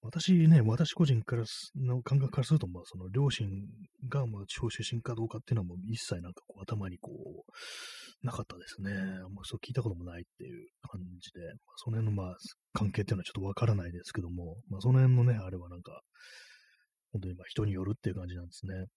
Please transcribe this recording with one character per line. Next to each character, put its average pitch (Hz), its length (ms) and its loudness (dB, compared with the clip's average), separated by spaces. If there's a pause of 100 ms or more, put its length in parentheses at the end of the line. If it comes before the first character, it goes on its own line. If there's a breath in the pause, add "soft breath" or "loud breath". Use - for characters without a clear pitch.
私 160 300 2 (160)
ね、 160 140 12
私 110 320 4
個 170 120 4
人 120 160 6
か - 140 -2
ら 113 100 -2
す-、 - 320 -12
の 123 240 0
感 139 160 4
覚 135 140 2
か - 80 0
ら 123 40 2
す - 80 2
る 156 60 6
と、 - 80 0
ま 90 140 -8
あ、 - 40 -14
そ - 140 -14
の 92 100 -8
両 131 220 4
親 110 180 -2 (600)
が、 135 180 0
ま 107 140 -4
あ、 98 60 -12
地 - 120 -10
方 120 100 0
出 - 140 -6
身 117 180 -2
か 120 140 -6
ど 113 100 -2
う 113 40 -4
か - 100 -8
っ - 40 -8
て - 100 -2
い - 20 4
う - 20 4
の 113 60 2
は 90 60 -4
も 87 80 -10
う - 20 -8 (100)
一 113 120 -4
切 90 200 -4
な 87 100 -10
ん - 20 -12
か - 160 -18
こ - 100 -18
う、 95 40 -12
頭 101 260 -4
に 90 100 -10
こ - 140 -14
う、 - 1120 -14
な 117 60 -2
か - 100 -6
っ - 40 -8
た - 100 -16
で 87 100 -18
す - 160 -14
ね。 98 100 -4
あ 95 360 -4
ん 95 40 -10
ま 98 120 -12
そ - 120 -10
う - 80 -8
聞 - 60 -12
い - 40 -4
た 127 80 0
こ 110 80 0
と 95 40 -4
も 87 100 -10
な 87 140 -10
い 87 40 -10
っ - 20 -10 (140)
て - 60 -12
い - 80 -12
う - 140 -14 (240)
感 95 100 -10 (200)
じ - 120 -18
で、 180 80 -16
ま - 120 -12
あ、 - 20 -16 (220)
そ - 140 -8
の 113 80 -2
辺 110 180 0
の、 98 60 -2
ま 90 80 -6
あ、 90 60 -12 (360)
関 101 180 0
係 104 120 -2
っ - 20 0
て - 80 -2
い - 20 2
う - 20 -2
の 92 40 -4
は 87 40 -8
ち - 60 -12
ょ - 80 -20
っ 98 40 -4
と - 0 -
わ 98 120 -4
か - 120 2
ら 107 80 6
な 90 140 0
い 85 40 -8
で 87 100 -8
す - 100 -16
け 101 100 -4
ど 85 80 -6
も、 85 260 -8 (120)
ま 98 100 -6
あ、 - 20 -10
そ 127 120 4
の 131 60 8
辺 127 180 8
の 120 80 6
ね、 123 100 6
あ 95 140 -4
れ 92 80 -6
は 87 120 -8
な 87 80 -14
ん 87 60 -14
か、 - 180 -14 (1120 loud breath)
本 101 100 -2
当 92 60 -6
に 90 60 -6
ま 90 80 -16
あ、 - 60 -18
人 - 160 -2
に 101 80 2
よ 92 120 -2
る 101 120 -2
っ - 40 -20
て - 100 -2
い - 20 -4
う - 20 -4
感 90 140 -8
じ 90 80 -8
な 87 60 -8
ん 85 40 -12
で 85 60 -16
す - 140 -12
ね。 92 200 -8 (100)